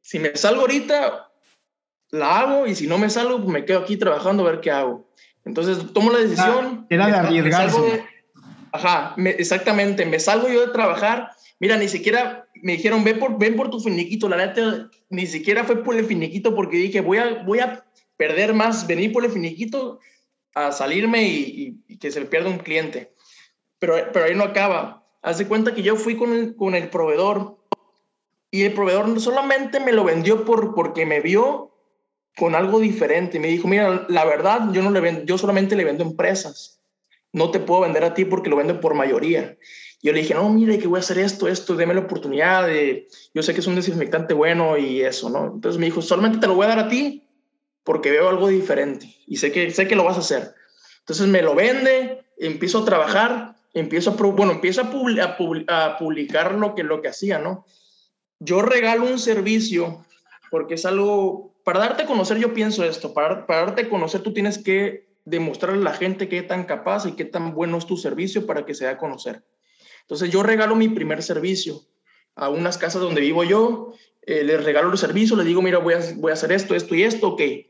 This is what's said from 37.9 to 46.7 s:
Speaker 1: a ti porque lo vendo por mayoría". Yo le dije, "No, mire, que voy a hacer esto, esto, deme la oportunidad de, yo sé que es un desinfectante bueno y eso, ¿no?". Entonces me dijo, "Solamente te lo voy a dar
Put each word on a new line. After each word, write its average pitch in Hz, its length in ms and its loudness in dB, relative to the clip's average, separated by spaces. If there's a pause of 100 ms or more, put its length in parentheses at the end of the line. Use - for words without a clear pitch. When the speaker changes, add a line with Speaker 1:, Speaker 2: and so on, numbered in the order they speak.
Speaker 1:
a 165 100 2
ti 185 120 2
porque 180 240 -2
lo 147 80 4
vendo 147 240 0
por 156 140 2
mayoría". 143 600 0 (440)
Yo 151 120 2
le 156 80 2
dije, 147 120 -2
"No, 190 160 2
mire, 220 300 4
que 185 80 -2
voy 175 100 0
a 185 40 -2
hacer 185 180 -2
esto, 196 280 0
esto, 180 280 -2
deme 170 180 0
la 185 80 2
oportunidad 170 640 0
de, 147 400 0 (260)
yo 156 100 -2
sé 165 100 -2
que - 80 -2
es 180 60 -2
un 180 80 0
desinfectante 165 580 -2
bueno 160 440 2
y 131 240 0
eso, 127 280 -2
¿no?". 151 240 -2
Entonces 170 260 -4
me 165 60 0
dijo, 165 160 -2
"Solamente 202 380 2
te - 80 2
lo 190 80 4
voy 196 100 6
a 220 40 4
dar 226 100 2